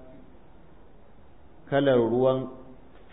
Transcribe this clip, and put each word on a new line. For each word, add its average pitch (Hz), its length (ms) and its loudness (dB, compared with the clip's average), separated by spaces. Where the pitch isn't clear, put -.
kalar 139 280 4
ruwan 123 500 2